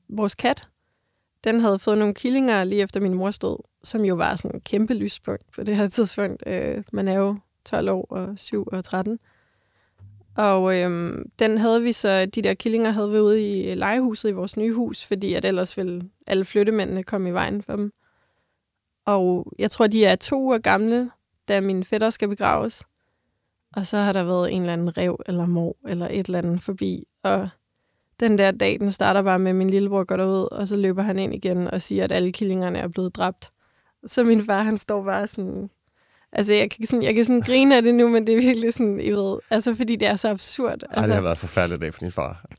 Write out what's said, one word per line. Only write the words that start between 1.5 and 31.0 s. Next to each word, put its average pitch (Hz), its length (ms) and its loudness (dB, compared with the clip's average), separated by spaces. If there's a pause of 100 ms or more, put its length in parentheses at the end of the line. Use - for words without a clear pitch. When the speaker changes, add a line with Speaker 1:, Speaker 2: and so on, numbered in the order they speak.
Speaker 1:
havde 202 200 2
fået 214 180 0
nogle 208 160 2
killinger 247 500 0
lige 202 180 0
efter 196 200 -4
min 185 120 0
mors 190 260 -2
død, - 180 -4 (260)
som 214 220 -2
jo 185 100 2
var - 200 0
sådan - 200 -6
en - 60 -12
kæmpe 220 320 -2
lyspunkt 202 500 -6 (120)
på - 80 -8
det 208 120 -2
her 202 120 2
tidspunkt. - 600 -4
Øh, - 360 -4 (100)
man 196 140 -2
er 190 80 0
jo 202 220 0 (280)
tolv - 240 -2
år 185 200 -2
og 190 280 -8
syv - 340 -6
og 185 120 -6
tretten. 202 360 -4 (1160)
Og, 190 440 2
øhm, 170 480 -4 (100)
den 220 180 4
havde 226 260 4
vi 240 80 2
så, 190 340 2
de 202 160 -4
der 190 120 2
killinger 226 380 0
havde 208 200 -2
vi 214 80 4
ude 214 220 6
i, 196 280 -2
øh, 185 80 -4
legehuset 214 520 0
i 196 40 0
vores 185 240 -6
nye 220 160 0
hus, 226 320 -4
fordi 196 280 -2
at - 120 -2
ellers 185 320 -2
ville 180 240 -4 (260)
alle 190 180 0
flyttemændene 202 580 0
komme 196 260 -4
i 175 40 -4
vejen 202 300 -2
for - 120 -8
dem. 208 180 -4 (1120)
Og 185 540 0
jeg 208 120 0
tror, 220 160 4
de 214 180 4
er 185 100 6
to 269 280 -2
uger 254 140 2
gamle, 226 520 2 (380)
da 202 140 2
min 190 220 -2
fætter 220 260 0
skal 214 200 -2
begraves. 214 540 0 (920)
Og 196 120 -4
så 208 100 -2
har 202 160 2
der 190 100 0
været 180 300 0
en 185 80 -2
eller 175 120 -2
anden 170 240 -4
ræv 180 280 -2
eller 175 200 -2
mor 170 300 0 (120)
eller 175 240 -4
et 190 140 -2
eller 180 140 -4
andet 175 220 -2
forbi. 190 460 -6 (160)
Og 196 260 0 (720)
den 220 180 4
der 196 140 4
dag, 196 280 0
den 202 120 0
starter 196 300 2
bare 185 180 2
med, 190 100 2
at 185 60 2
min 190 140 2
lillebror 196 340 2
går 185 140 -2
derud, 190 340 0
og 196 160 -6
så 202 80 -2
løber 190 260 0